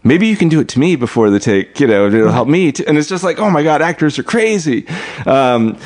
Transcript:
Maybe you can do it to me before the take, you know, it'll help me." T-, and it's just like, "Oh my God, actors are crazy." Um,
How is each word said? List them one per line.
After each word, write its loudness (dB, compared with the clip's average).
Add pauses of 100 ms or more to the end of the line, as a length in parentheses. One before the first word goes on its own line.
Maybe 2
you 0
can 0
do 2
it -2
to -4
me 2
before 0
the 2
take, -2
you 2
know, 2
it'll 2
help 0
me." 2
T-, -6
and 2
it's 0
just -6
like, -4
"Oh 0
my 2
God, 0
actors -2
are -6
crazy." -2 (400)
Um, 2